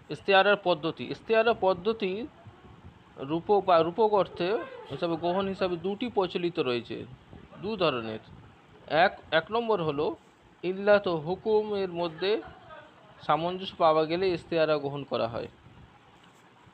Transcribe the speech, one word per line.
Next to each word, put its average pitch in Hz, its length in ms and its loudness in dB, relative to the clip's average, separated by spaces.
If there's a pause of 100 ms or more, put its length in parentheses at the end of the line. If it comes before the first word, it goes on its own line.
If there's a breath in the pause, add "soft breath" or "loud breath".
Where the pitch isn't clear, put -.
ইস্তেআরার 196 540 4
পদ্ধতি। 160 400 -2
ইস্তেআরা 220 500 2
পদ্ধতি 202 760 -2 (880)
রূপক 170 480 0
বা 170 180 6
রূপক 208 300 2
অর্থে 185 440 0 (340)
হিসাবে 165 240 -4
গ্রহণ 175 320 -2
হিসাবে 185 300 -4
দুটি 196 320 -4
প্রচলিত 180 500 -2
রয়েছে, 117 460 -2 (560)
দু 208 140 -6
ধরনের। 123 440 -2 (680)
এক, 170 320 2 (120)
এক 160 200 2
নম্বর 220 320 0
হলো 156 320 -2 (480)
ইল্লাত 202 440 2
ও 175 80 0
হুকুমের 196 760 0
মধ্যে 175 520 -2 (840)
সামঞ্জস্য 175 520 -2
পাওয়া 160 280 4
গেলে 175 240 0
ইস্তেআরা 160 480 0
গ্রহণ 139 260 -6
করা 117 240 -2
হয়। 117 200 -6 (1300)